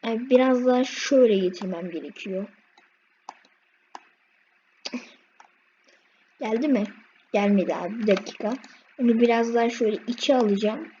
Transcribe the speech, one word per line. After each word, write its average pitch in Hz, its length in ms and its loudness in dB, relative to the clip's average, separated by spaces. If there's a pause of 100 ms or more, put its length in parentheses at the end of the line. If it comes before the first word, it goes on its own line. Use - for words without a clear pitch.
Yani 226 240 -6
biraz 254 360 4
daha 254 180 2
şöyle 254 540 2
getirmem 185 540 -4
gerekiyor. 185 560 -10 (4000)
Geldi 233 280 -2
mi? 240 160 2 (500)
Gelmedi 202 420 2
abi, 175 240 -8
bir 214 80 -2
dakika. 208 460 -2 (460)
Onu 233 200 4
biraz 233 360 2
daha 233 140 2
şöyle 220 280 -2 (100)
içe 247 280 0
alacağım. 220 640 0